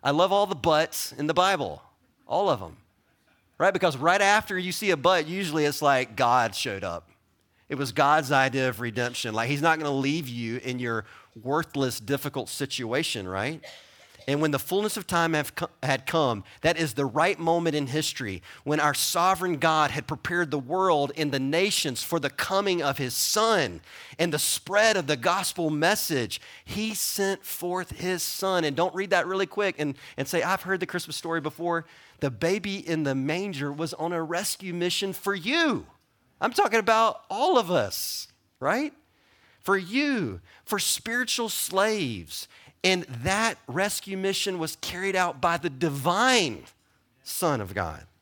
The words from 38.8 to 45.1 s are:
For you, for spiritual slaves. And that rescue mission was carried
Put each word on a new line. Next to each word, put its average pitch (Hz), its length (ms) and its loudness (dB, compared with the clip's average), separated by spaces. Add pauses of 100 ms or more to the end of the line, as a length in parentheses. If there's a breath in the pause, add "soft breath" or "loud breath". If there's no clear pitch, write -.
For 196 160 2
you, 190 640 -2 (240 soft breath)
for 208 140 -2
spiritual 233 680 -2
slaves. 185 1000 -2 (340 loud breath)
And 180 200 4
that 185 540 -2 (100)
rescue 196 480 -2
mission 190 440 -2
was 160 180 -4
carried 185 380 -4